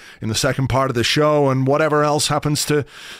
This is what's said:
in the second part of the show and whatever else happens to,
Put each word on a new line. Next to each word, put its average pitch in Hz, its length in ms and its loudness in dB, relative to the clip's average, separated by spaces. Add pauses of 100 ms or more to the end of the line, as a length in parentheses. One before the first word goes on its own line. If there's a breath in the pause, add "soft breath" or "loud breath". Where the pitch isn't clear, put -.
(200 loud breath)
in 110 80 -6
the 110 80 -4
second 131 320 0
part 131 220 0
of 123 40 -6
the 117 80 0
show 147 460 2
and 131 180 0
whatever 147 380 2
else 151 240 0
happens 147 380 -2
to, 147 200 0 (320 loud breath)